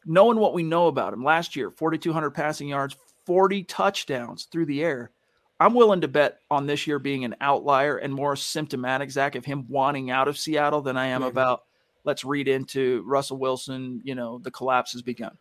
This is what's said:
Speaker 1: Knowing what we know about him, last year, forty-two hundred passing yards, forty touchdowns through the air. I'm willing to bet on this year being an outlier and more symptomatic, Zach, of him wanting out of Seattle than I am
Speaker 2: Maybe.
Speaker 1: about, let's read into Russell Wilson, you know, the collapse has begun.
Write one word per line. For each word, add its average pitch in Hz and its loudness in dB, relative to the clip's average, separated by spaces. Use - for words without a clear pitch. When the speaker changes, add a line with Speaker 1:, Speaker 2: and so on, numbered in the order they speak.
Speaker 1:
Knowing 208 6
what 196 2
we 175 -2
know 165 2
about 117 0
him, 110 -8
last 160 2
year, 117 -4
forty-two 160 -2
hundred 156 -2
passing 151 -4
yards, 139 -4
forty 190 4
touchdowns 143 -2
through 165 -4
the 143 -2
air. 131 -4
I'm 208 6
willing 214 6
to 156 2
bet 143 2
on 143 0
this 143 -2
year 147 0
being 135 -2
an 113 -6
outlier 139 2
and 139 -6
more 139 -2
symptomatic, 135 -4
Zach, 139 -2
of 127 -8
him 139 -8
wanting 135 -2
out 131 2
of 143 -2
Seattle 147 0
than 131 -4
I 131 -2
am 131 -2
Speaker 2:
Maybe. 127 -4
Speaker 1:
about, 127 0
let's 147 -4
read 139 -4
into 131 0
Russell 135 -2
Wilson, 131 -6
you 131 -8
know, 120 -8
the 123 -12
collapse 127 -2
has 120 -12
begun. 117 -8